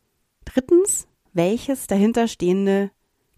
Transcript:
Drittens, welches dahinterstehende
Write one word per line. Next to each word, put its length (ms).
Drittens, 640
welches 540
dahinterstehende 1040